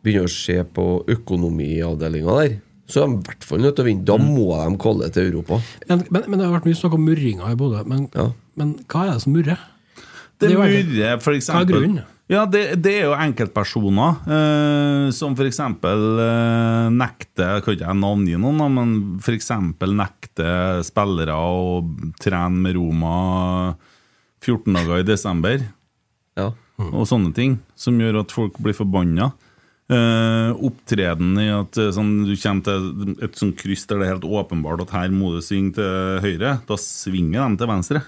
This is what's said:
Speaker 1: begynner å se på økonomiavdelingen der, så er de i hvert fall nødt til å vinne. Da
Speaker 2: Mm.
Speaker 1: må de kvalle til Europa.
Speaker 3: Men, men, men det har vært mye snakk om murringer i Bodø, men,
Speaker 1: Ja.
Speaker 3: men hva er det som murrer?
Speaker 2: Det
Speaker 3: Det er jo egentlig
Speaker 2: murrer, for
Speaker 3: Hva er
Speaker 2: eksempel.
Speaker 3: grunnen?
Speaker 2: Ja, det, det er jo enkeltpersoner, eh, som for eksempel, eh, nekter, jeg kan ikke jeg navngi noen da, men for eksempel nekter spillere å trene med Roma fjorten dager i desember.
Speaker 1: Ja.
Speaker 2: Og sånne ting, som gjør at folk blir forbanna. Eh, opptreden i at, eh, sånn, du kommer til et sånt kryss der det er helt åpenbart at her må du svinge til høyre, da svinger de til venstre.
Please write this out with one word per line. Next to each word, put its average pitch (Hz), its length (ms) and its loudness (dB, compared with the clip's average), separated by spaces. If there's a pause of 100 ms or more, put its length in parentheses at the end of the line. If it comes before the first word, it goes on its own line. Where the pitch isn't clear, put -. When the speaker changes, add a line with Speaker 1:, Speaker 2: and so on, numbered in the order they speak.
Speaker 1:
begynner 101 220 4
å 87 40 -2
se 87 340 -2
på 90 420 -2
økonomiavdelingen 82 1300 -2
der, 131 180 0 (300)
så 143 160 0
er 147 40 2
de 131 60 0
i 98 160 -2
hvert - 160 -16
fall 78 160 -4
nødt 143 160 2
til 131 80 0
å - 20 4
vinne. 95 180 0
Da 101 120 4
Speaker 2:
Mm. 147 180 4
Speaker 1:
må 85 360 0
de 98 60 -2
kvalle 101 360 0
til 92 180 2
Europa. 85 300 -2 (260)
Speaker 3:
Men, 175 220 2
men, 175 180 2
men 202 120 0
det 190 80 0
har 175 120 2
vært 170 60 -4
mye 165 160 4
snakk 165 120 0
om 156 120 4
murringer 120 460 0
i 117 40 0
Bodø, 120 300 0
men, 135 300 -2
Speaker 1:
Ja. 120 160 0 (240)
Speaker 3:
men 151 200 -2 (140)
hva 180 180 0
er 170 60 0
det 113 80 -2
som 139 120 0
murrer? 165 240 2 (840)
Speaker 2:
Det 208 100 4
Speaker 3:
Det - 20 6
er - 40 6
jo 202 80 4
egentlig 196 220 4 (120)
Speaker 2:
murrer, 117 240 0
for 151 100 2
Speaker 3:
Hva 147 40 2
er 139 40 0
Speaker 2:
eksempel. 170 280 0
Speaker 3:
grunnen? 165 360 2 (240)
Speaker 2:
Ja, 208 200 2
det, 185 340 2
det 196 100 4 (100)
er - 40 2
jo 147 80 2
enkeltpersoner, 117 1040 2 (100)
eh, 147 840 2
som 139 240 -2
for 135 100 0
eksempel, 110 760 0
eh, 117 680 2
nekter, 113 640 0
jeg 101 100 -2
kan 104 120 0
ikke 82 120 -6
jeg 98 140 0
navngi 101 340 0
noen 127 220 0
da, 151 100 2
men 110 520 0
for 117 120 -2
eksempel 98 640 -2
nekter 90 880 -2
spillere 90 540 -2
å 87 840 -4
trene 90 380 0
med 92 180 0
Roma 90 1000 -2 (680)
fjorten 110 320 0
dager 87 260 0
i 92 40 0
desember. 101 580 0 (760)
Speaker 1:
Ja. 98 160 -2 (280)
Speaker 2:
Og 101 280 -2
sånne 95 260 2
ting, 127 260 0 (160)
som 123 220 0
gjør 113 240 2
at - 100 -8
folk 107 280 -4
blir 104 140 -2
forbanna. 95 580 2 (560)
Eh, 113 600 2 (160)
opptreden 92 720 0
i 107 160 2
at, 104 240 -4
eh, 107 160 0
sånn, 104 320 0
du 101 100 0
kommer 98 280 -2
til 95 580 -4
et 113 140 -8
sånt 98 200 -2
kryss - 300 -6
der 101 140 -2
det 95 80 0
er 95 80 0
helt 87 100 -10
åpenbart 85 560 -4
at 90 80 -8
her 92 200 -2
må 95 260 0
du 85 60 -4
svinge 98 340 -2
til 95 460 -2
høyre, 104 440 -2
da 107 100 -4
svinger 95 760 -2
de 98 60 0
til 117 100 -2
venstre. 113 400 -2